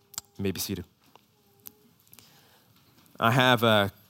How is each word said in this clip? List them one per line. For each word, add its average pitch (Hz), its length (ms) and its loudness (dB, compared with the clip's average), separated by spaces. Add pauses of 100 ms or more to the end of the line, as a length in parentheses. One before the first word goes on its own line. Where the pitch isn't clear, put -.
(380)
You 98 60 -8
may 98 80 -4
be 85 80 -10
seated. 90 260 -10 (2250)
I 113 100 0
have 127 320 2
a 107 300 2 (180)